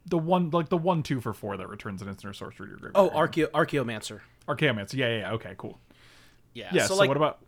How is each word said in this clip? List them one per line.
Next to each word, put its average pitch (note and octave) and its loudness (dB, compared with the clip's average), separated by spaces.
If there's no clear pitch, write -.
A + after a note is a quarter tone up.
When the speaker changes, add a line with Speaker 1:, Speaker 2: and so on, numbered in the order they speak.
Speaker 1:
the F3 2
one, E3+ 2
like, E3+ 2
the F#3 2
one E3 2
two C3+ -2
for A2 -4
four G2+ -6
that F#2 -8
returns G2+ -10
an G2 -10
instant G2 -12
or - -10
sorcery - -12
to G#2 -14
your - -14
graveyard. - -12
Speaker 2:
Oh, F#3 8
Archeo-, D#3 2
Archaeomancer. A#2 -2
Speaker 1:
Archaeomancer, B2+ 0
yeah, C3 2
yeah, A2+ 0
yeah, G2 -6
okay, G2+ -6
cool. - -14
Speaker 2:
Yeah, G3 -12
Speaker 1:
Yeah, E3+ 4
Speaker 2:
so, F#3+ 2
Speaker 1:
so F#3+ 4
Speaker 2:
like, D#3+ 6
Speaker 1:
what C#3 2
about D3 0